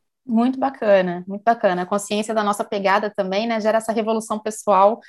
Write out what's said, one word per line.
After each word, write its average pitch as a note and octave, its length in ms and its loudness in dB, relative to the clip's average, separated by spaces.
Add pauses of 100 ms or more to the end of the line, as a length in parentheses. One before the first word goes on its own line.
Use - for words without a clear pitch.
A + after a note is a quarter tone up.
(260)
Muito B3 320 0
bacana, F#3 680 0
muito G3+ 160 -10
bacana. G3+ 400 2
A F3+ 40 -8
consciência G#3 480 -4
da G#3+ 100 0
nossa G#3 180 -2
pegada G#3 460 0
também, G3+ 380 -4
né, A#3 160 -2
gera G#3+ 160 2
essa A3 140 -4
revolução A3 460 -2
pessoal, G#3+ 720 2